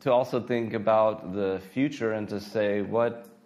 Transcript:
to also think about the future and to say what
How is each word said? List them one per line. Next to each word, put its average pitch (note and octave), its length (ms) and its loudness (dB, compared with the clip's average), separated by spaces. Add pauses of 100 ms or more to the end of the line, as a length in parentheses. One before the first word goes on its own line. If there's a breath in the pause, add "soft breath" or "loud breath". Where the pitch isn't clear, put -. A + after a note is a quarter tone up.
to C3 100 2
also B2+ 280 2
think A#2 340 -2
about A2 600 2
the F#2+ 240 -2 (140)
future B2+ 420 -2
and G#2 160 -4
to G#2 80 -4
say G#2 500 0
what A#2 360 0 (220)